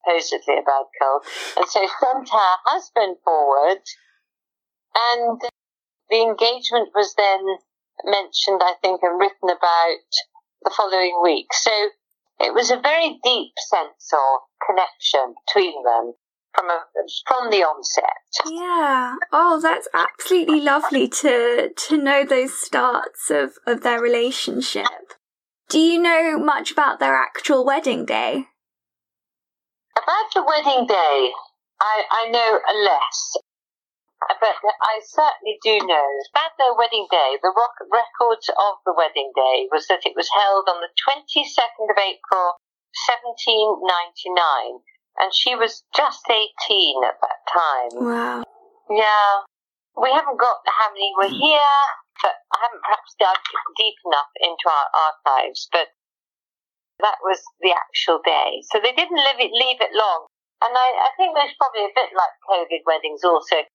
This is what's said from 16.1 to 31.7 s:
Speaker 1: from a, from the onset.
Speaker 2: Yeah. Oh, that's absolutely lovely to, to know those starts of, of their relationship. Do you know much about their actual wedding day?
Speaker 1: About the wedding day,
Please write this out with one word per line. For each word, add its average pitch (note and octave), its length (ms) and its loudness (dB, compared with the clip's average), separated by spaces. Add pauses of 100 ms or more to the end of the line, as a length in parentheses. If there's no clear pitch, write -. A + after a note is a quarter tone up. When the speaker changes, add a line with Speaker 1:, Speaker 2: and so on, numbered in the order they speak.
Speaker 1:
from F3+ 140 0
a, E3+ 120 -2 (460)
from B3 240 0
the G3 120 4
onset. D3+ 420 -2 (420)
Speaker 2:
Yeah. D#4+ 680 -2 (180)
Oh, D#4+ 280 2
that's D#4+ 340 -2
absolutely D#4+ 680 0
lovely C#4 480 0
to, A#3+ 680 0
to - 220 -2
know C#4 280 2
those C4+ 300 0
starts - 760 -2
of, C#4 240 0 (120)
of A#3+ 160 -2
their A#3+ 180 0
relationship. A#3+ 1120 -2 (540)
Do - 100 2
you E4 240 4
know E4 360 2
much D4+ 340 -2
about C#4+ 260 0
their C3+ 180 2
actual B3+ 480 0
wedding C4 400 0
day? B3 420 -2 (1500)
Speaker 1:
About G#4+ 380 0
the F#4+ 100 0
wedding C#4+ 420 2
day, D3 440 2 (500)